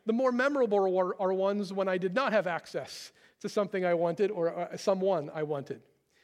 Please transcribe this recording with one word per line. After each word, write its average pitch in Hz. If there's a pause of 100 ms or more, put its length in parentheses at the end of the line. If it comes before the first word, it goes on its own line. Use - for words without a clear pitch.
the 220
more 254
memorable 233
are, 185
are 190
ones 196
when 190
I 185
did 185
not 254
have 185
access - (300)
to 208
something 196
I 175
wanted 170
or, 170
uh, 175
someone 185
I 156
wanted. 139 (400)